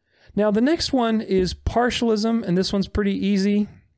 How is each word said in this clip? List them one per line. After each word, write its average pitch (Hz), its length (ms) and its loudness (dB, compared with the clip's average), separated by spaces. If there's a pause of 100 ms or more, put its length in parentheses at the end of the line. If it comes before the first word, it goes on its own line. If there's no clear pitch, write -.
(360)
Now, 214 160 2
the 214 100 2
next 311 320 0
one 226 280 0
is 185 340 0
partialism, 226 880 0
and 175 120 0
this 190 160 0
one's 196 160 -2
pretty 202 260 -2
easy. 202 540 0 (300)